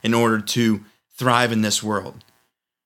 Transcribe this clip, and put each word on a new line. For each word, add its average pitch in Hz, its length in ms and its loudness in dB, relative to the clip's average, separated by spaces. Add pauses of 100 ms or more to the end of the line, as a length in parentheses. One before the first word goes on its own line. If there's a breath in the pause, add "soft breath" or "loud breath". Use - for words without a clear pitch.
in 113 120 0
order 113 260 2
to 110 440 0 (320 soft breath)
thrive 123 340 2
in 110 120 -2
this 107 200 -2
world. 104 400 -6 (640)